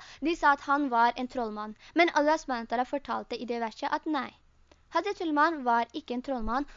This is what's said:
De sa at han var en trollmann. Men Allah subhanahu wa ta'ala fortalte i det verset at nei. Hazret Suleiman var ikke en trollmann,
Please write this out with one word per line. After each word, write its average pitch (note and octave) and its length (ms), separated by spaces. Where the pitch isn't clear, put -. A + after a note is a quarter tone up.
De D#4 160
sa D4 140
at C#4+ 160
han C#4+ 220
var A#3 260
en B3+ 120
trollmann. G#3+ 440
Men E4+ 160
Allah D4+ 240
subhanahu A#3 300
wa - 20
ta'ala A#3+ 160
fortalte A3+ 520
i A#3 120
det A#3+ 140
verset A3 320
at - 100
nei. D#4 220
Hazret F4+ 240
Suleiman D#4 460
var A#3+ 240
ikke B3 160
en B3 80
trollmann, B3 440